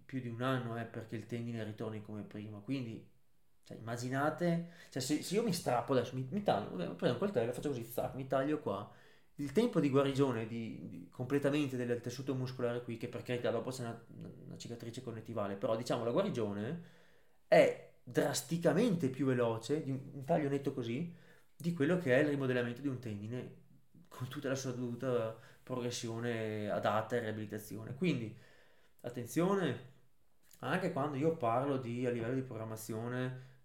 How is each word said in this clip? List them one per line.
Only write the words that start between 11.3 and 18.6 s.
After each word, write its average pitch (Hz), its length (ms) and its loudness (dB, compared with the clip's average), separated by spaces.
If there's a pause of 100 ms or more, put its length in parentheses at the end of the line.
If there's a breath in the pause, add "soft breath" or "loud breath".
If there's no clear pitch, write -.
del 120 260 0
tessuto 131 340 -4
muscolare 123 480 -2
qui, 117 140 -6
che 120 120 -6
per 110 140 -8
carità 120 280 0
dopo 123 200 0
c'è 131 100 -8
una, 117 240 -6 (400)
una 87 120 -12
cicatrice 117 460 -10
connettivale, 110 520 -4
però 104 200 0
diciamo 120 300 0
la 117 60 2
guarigione 123 720 0 (640 loud breath)
è - 460 6 (100)
drasticamente 156 1040 4